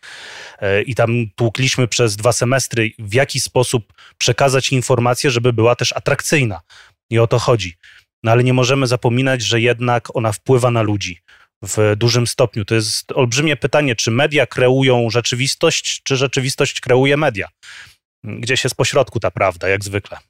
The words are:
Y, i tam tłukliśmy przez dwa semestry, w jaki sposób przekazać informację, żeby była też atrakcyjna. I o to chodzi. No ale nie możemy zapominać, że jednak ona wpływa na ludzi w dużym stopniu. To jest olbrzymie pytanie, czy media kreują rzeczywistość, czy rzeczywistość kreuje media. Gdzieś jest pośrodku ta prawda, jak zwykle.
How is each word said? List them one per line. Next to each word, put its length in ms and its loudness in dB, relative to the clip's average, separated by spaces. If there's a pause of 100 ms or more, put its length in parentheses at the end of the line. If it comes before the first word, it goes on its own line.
(640)
Y, 180 0
i 140 -8
tam 160 2 (240)
tłukliśmy 520 0
przez 280 0
dwa 180 2
semestry, 680 -2
w 140 -8
jaki 260 0
sposób 540 -2 (240)
przekazać 540 0
informację, 600 0
żeby 220 2
była 220 4
też 180 -4
atrakcyjna. 680 -2 (480)
I 100 2
o 80 4
to 120 0
chodzi. 340 0 (500)
No 80 2
ale 120 4
nie 100 2
możemy 340 2
zapominać, 540 0
że 200 0
jednak 540 0
ona 160 0
wpływa 400 2
na 100 2
ludzi 400 -4 (420)
w 340 2
dużym 300 2
stopniu. 380 -2
To 100 -2
jest 360 -4
olbrzymie 440 0
pytanie, 400 0
czy 160 -2
media 360 2
kreują 640 2
rzeczywistość, 920 -2
czy 120 -2
rzeczywistość 680 -2
kreuje 360 2
media. 300 -2 (760)
Gdzieś 400 -4
jest 120 -4
pośrodku 440 0
ta 120 -2
prawda, 360 -2
jak 160 -2
zwykle. 340 -8 (120)